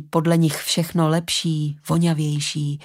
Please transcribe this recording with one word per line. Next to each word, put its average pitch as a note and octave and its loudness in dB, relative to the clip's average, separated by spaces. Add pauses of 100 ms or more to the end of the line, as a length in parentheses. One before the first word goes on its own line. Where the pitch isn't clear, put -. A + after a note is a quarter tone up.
podle E3 2
nich D#3+ 2
všechno E3 0
lepší, D#3 -2 (120)
voňavější, D3+ 0